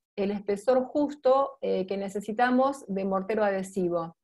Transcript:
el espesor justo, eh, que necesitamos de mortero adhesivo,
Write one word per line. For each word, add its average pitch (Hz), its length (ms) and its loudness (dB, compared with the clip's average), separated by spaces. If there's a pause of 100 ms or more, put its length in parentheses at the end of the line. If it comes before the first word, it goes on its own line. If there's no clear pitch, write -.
(160)
el 202 160 0
espesor 208 520 0
justo, 277 760 0
eh, 190 260 0
que 196 100 -4
necesitamos 240 920 0
de 190 160 -4
mortero 196 400 0
adhesivo, 180 800 -2